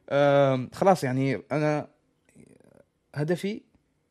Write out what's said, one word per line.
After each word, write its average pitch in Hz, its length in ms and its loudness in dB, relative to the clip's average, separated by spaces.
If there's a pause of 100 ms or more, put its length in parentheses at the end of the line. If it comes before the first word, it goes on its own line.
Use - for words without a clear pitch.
(120)
آم، 143 640 2
خلاص، 185 300 2
يعني، 131 380 -2 (100)
أنا 151 360 -2 (1300)
هدفي 175 460 -4 (500)